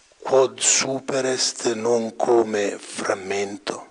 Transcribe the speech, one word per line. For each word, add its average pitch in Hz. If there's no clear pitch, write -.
quod 131
superest, 131
non 113
come 110
frammento 196